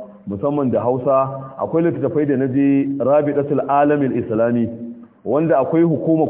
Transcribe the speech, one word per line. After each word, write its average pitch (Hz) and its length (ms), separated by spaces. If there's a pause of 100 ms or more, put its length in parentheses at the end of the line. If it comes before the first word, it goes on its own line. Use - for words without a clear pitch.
(280)
musamman 135 420
da 107 100
Hausa. 135 760
Akwai 160 240
littattafai 151 460
da 143 80
na 131 100
je 139 400 (120)
Rabitatul 143 680
Alamil 143 480
Islami, 117 520 (560)
wanda 151 340
akwai 160 240
hukumar 160 480